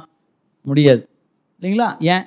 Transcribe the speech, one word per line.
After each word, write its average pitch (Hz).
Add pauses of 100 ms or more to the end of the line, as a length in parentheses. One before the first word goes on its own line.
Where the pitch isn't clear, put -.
(640)
முடியாது, 139 (560)
இல்லைங்களா? 202 (240)
ஏன், 185